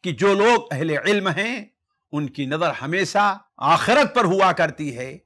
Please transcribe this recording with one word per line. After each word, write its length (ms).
کہ 80
جو 220
لوگ 280
اہل 180
علم 220
ہیں 380
ان 180
کی 160
نظر 260
ہمیشہ 560
آخرت 580
پر 80
ہوا 280
کرتی 460
ہے 280